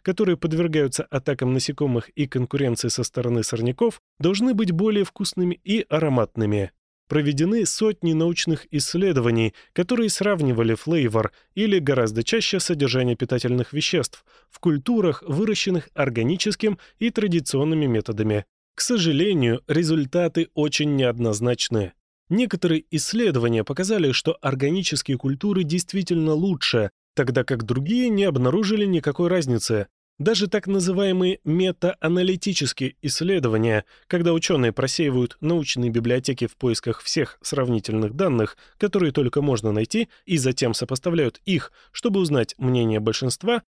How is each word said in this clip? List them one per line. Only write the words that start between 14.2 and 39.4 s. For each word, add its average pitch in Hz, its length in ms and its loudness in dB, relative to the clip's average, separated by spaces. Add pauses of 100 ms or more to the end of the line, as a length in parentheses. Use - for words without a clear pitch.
в - 100 -20
культурах, 175 680 0
выращенных 180 680 -2
органическим 165 840 -2 (220)
и 233 100 0
традиционными 160 760 0
методами. 107 580 0 (320)
К - 60 -6
сожалению, 165 880 2
результаты 160 840 0
очень 147 420 0
неоднозначны. 117 960 0 (360)
Некоторые 175 600 0
исследования 131 720 0
показали, 185 480 0
что - 300 -2
органические 139 760 -2
культуры 185 460 0
действительно 165 720 0
лучше, 151 580 0 (240)
тогда 127 300 0
как 117 180 -2
другие 156 460 0
не 202 160 2
обнаружили 185 600 2
никакой 170 440 0
разницы. 120 580 0 (320)
Даже 202 280 0
так 202 200 -2
называемые 185 800 0
метааналитические 180 1600 0
исследования, 117 840 0 (220)
когда 170 260 2
учёные 143 400 2
просеивают 131 640 0
научные 151 500 0
библиотеки 120 580 0
в - 100 -10
поисках 117 440 -2
всех - 400 -4
сравнительных 110 720 -2
данных, 135 440 0 (200)
которые 180 360 0
только 139 280 2